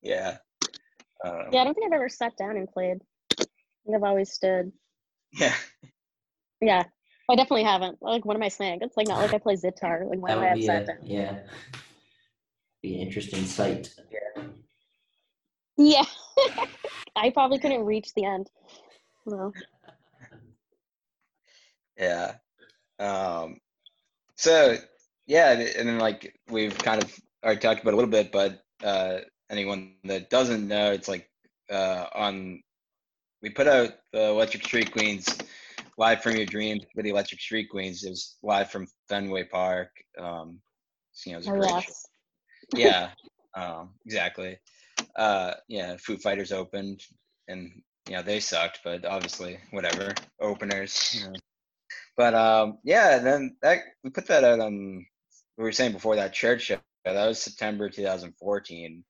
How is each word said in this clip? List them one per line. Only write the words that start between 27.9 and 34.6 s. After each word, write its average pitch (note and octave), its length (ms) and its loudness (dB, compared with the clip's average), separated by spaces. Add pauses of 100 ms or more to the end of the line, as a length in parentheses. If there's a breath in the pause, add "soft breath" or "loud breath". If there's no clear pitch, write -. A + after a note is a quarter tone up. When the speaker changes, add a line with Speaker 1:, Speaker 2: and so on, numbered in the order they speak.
Speaker 1:
it G#2 40 4
a - 20 4
little A#2 140 4
bit, G#2+ 220 2
but G2 280 0 (220)
uh, F#2+ 360 -2 (320)
anyone G2 440 -6 (100)
that F#2+ 260 -6
doesn't A#2+ 360 2
know, G#2 260 2
it's, G2 160 -4
like, F#2 220 -8 (400)
uh, F#2+ 440 -2
on, F#2+ 480 -6 (800)
we G#2+ 80 -8
put C#3 180 2
out B2 240 4 (200)
the A2 160 2
Electric G#2+ 360 0